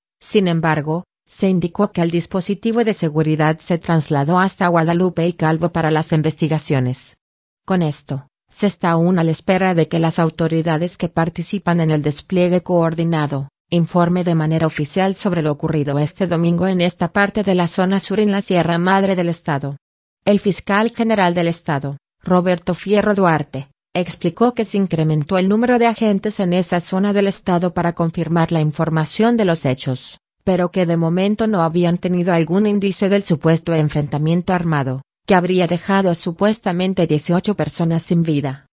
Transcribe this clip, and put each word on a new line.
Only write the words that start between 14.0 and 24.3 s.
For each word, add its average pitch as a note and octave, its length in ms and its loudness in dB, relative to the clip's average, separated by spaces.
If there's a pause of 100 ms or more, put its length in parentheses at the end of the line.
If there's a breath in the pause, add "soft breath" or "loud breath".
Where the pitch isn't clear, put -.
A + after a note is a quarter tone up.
de F3 100 0
manera D#3+ 320 0
oficial F#3 480 -2
sobre F3 300 -2
lo D3+ 80 0
ocurrido C#3+ 480 -2
este D3+ 260 -2
domingo E3+ 400 0
en F#3 160 0
esta F3 280 -2
parte G3+ 340 0
de G3 100 0
la F3+ 140 2
zona F#3+ 320 0
sur F#3+ 200 -2
en G#3 120 2
la G3 100 -2
Sierra E3+ 380 0
Madre G3 360 2
del F3 140 -2
Estado. C#3+ 480 -4 (480)
El G3+ 140 4
fiscal G#3 500 -2
general G#3+ 460 0
del E3+ 120 0
Estado, C#3+ 500 -4 (260)
Roberto F3+ 500 0
Fierro G3+ 400 0
Duarte, D#3+ 560 0 (240)
explicó F3+ 600 -2